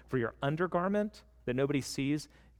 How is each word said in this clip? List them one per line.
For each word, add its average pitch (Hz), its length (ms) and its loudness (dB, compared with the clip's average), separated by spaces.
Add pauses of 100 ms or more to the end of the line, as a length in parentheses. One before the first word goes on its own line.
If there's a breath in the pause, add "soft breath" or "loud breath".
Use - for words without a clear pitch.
for 135 100 -2
your 113 240 0
undergarment 180 840 0 (220)
that 123 80 0
nobody 139 260 2
sees, 143 480 -2 (320 soft breath)